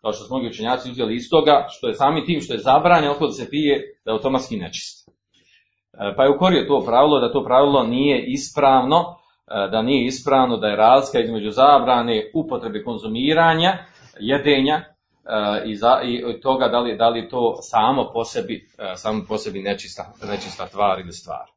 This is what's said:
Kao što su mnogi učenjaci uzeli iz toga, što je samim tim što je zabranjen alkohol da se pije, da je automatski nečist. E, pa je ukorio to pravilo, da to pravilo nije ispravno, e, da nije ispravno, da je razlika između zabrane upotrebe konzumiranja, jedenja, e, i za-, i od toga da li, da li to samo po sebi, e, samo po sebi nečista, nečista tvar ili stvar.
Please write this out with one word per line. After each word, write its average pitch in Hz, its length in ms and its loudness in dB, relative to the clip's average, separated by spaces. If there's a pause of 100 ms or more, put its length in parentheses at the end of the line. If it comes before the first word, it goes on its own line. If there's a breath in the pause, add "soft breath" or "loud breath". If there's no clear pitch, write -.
Kao 107 120 -4
što 104 120 -10
su 127 100 -12
mnogi 120 140 -4
učenjaci 117 420 -6
uzeli 120 260 -4
iz 120 140 -10
toga, 147 380 4
što - 200 -8
je 110 60 -4
samim 151 320 0
tim 160 140 -2
što - 120 -8
je 113 60 -4
zabranjen 151 500 4
alkohol 143 200 -2
da - 60 -6
se 123 160 -12
pije, 143 540 -2
da 110 60 -6
je 110 40 0
automatski 127 420 -4
nečist. - 540 -12 (920)
E, 101 160 -4
pa 131 80 4
je 139 60 6
ukorio 147 340 2
to 139 220 0
pravilo, 135 340 4
da 120 120 0
to 139 120 -2
pravilo 131 420 4
nije 131 400 0
ispravno, 139 880 2 (300 loud breath)
e, 98 240 -4
da 110 120 0
nije 123 240 0
ispravno, 131 500 0
da 104 100 -2
je 101 100 0
razlika 123 440 4
između 110 300 -4
zabrane 120 840 2
upotrebe 117 500 -6
konzumiranja, 156 920 0 (420 soft breath)
jedenja, 139 560 0
e, 170 80 -6 (800)
i 107 120 -8
za-, 117 280 2
i 120 200 -4
od 117 180 -8
toga 131 260 0
da 120 120 0
li, 117 160 -4
da 113 120 2
li 117 200 -4
to 120 320 -2
samo 117 520 0
po 113 120 -4
sebi, - 440 -10 (100)
e, 95 180 -12
samo 107 320 -6
po 107 100 -4
sebi 101 200 -10
nečista, 98 540 -10 (160)
nečista 98 380 -10
tvar 98 340 -2
ili 87 120 -16
stvar. 73 340 -14 (100)